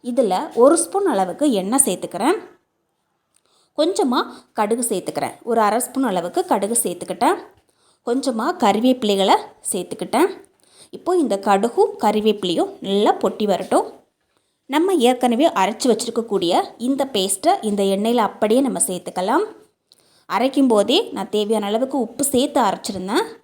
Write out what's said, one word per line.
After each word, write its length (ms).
இதுல 500
ஒரு 240
ஸ்பூன் 280
அளவுக்கு 460
எண்ணெய் 340
சேர்த்துக்கிறேன். 500
கொஞ்சமா 420
கடுகு 360
சேர்த்துக்கிறேன். 420
ஒரு 180
அரை 180
ஸ்பூன் 240
அளவுக்கு 420
கடுகு 380
சேர்த்துக்கிட்டேன். 520
கொஞ்சமா 400
கறிவேப்பிலைகளை 760
சேர்த்துக்கிட்டேன். 560
இப்போ 280
இந்த 240
கடுகும் 580
கறிவேப்பிலையும் 680
நல்லா 320
பொட்டி 320
வரட்டும். 400
நம்ம 280
ஏற்கனவே 560
அரைச்சு 380
வச்சிருக்கக்கூடிய 720
இந்த 360
பேஸ்ட்டை 480
இந்த 220
எண்ணெயில 320
அப்படியே 460
நம்ம 260
சேர்த்துக்கலாம். 580
அரைக்கும் 380
போதே 440
நான் 180
தேவையான 360
அளவுக்கு 340
உப்பு 240
சேர்த்து 380
அரைச்சிருந்தேன். 640